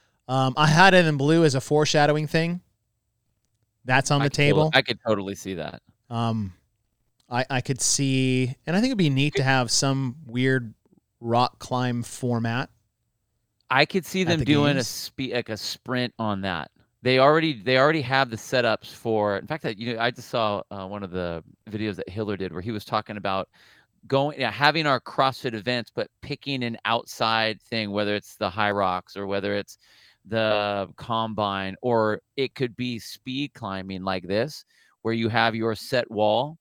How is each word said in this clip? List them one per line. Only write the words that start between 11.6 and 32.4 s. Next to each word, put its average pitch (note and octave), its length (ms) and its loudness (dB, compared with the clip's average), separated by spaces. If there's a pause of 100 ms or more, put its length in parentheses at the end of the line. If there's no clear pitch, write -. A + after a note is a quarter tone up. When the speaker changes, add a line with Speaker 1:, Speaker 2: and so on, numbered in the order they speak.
Speaker 1:
format A#2 680 -4 (1000)
Speaker 2:
I C3+ 140 6
could F3+ 220 -2
see F#3 160 -2
Speaker 1:
at F3 60 0
Speaker 2:
them E3 100 2
Speaker 1:
the D3+ 80 0
Speaker 2:
doing D3 260 4
a - 40 2
Speaker 1:
games. B2+ 120 -2
Speaker 2:
spe-, - 460 -8
like, A#2 160 -2
a G#2+ 80 -6
sprint - 600 -6
on G#2 240 -2
that. F2+ 280 -4 (320)
They C3 160 4
already, D3 440 4
they B2+ 140 2
already D3+ 240 4
have C3 300 0
the A2+ 60 -6
setups A#2 500 0
for, G#2 500 -2
in F#2+ 100 -8
fact, D#3 180 -8
that, A2+ 140 -6
you A#2 160 -6
know, A2+ 60 -6
I A#2+ 100 2
just A#2 200 -12
saw, G#2+ 400 0
uh, G2 160 -10
one G2+ 160 -10
of F2+ 80 -10
the E2+ 340 -6 (240)
videos G#2 280 -6
that - 120 -10
Hiller G2+ 300 -4
did F#2 140 -4
where F2 100 -10
he A2+ 80 -8
was G#2 160 -8
talking G#2+ 320 -4
about F#2+ 320 -4 (560)
going, C#3 340 0
yeah, A#2 100 -2
having D3 360 2
our C3 140 2
CrossFit C3+ 520 -2
events, A#2 420 -4
but G#2+ 140 -4 (140)
picking C#3 400 -8
an A#2 240 -6
outside A2+ 720 0
thing, A2 300 -6
whether G#2 240 0
it's - 220 -8
the G2+ 120 -2
High G#2 220 0
Rocks F#2+ 480 -2
or G2+ 80 -8
whether G2+ 280 -2
it's - 220 -8 (500)
the G#2 680 -2
Combine, G2+ 840 -4
or A2 380 2 (180)
it C3 160 -4